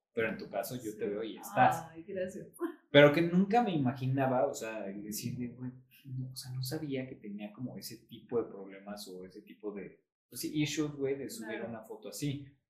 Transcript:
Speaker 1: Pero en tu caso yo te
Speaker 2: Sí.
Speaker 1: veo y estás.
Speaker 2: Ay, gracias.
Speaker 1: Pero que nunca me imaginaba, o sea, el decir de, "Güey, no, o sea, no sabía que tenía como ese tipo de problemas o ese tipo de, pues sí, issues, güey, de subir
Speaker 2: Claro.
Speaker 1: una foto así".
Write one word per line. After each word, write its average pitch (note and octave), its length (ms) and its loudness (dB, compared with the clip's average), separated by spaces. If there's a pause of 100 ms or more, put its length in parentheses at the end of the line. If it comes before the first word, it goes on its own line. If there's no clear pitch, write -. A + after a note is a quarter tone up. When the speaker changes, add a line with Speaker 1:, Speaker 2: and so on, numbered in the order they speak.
(120)
Speaker 1:
Pero A2 180 2
en G2 100 -4
tu - 100 -8
caso G2+ 280 -2
yo G#2+ 200 -6
te - 80 -2
Speaker 2:
Sí. G#2 40 0
Speaker 1:
veo G#2 140 -2
y G2+ 140 -6
estás. - 540 4
Speaker 2:
Ay, E3 160 -14
gracias. F#3 400 -6 (420)
Speaker 1:
Pero D3 240 12
que E3+ 80 4
nunca G3 400 6
me G3+ 140 2
imaginaba, B2+ 720 2
o - 80 -4
sea, A2 320 -6
el G2+ 160 -8
decir A#2 340 -6
de, B2 120 -4
"Güey, B2+ 220 -8 (340)
no, B2+ 260 -6
o - 40 -18
sea, B2+ 160 -10
no C3 120 -4
sabía C3+ 440 -4
que - 80 -12
tenía G#2 380 -10
como A2+ 240 -8
ese G#2+ 200 -12 (100)
tipo A2+ 340 -2
de G#2 80 -4
problemas G2 580 -12
o F#2 180 -12
ese G2+ 180 -16
tipo - 280 -10
de, G2 280 -10 (300)
pues B2+ 120 -12
sí, D#3+ 100 -4 (100)
issues, D3 320 0
güey, C#3 220 -2
de C3 140 -6
subir A2+ 300 -8
Speaker 2:
Claro. A#2 100 -6
Speaker 1:
una A2+ 120 -10
foto - 280 -14
así". - 380 -4 (220)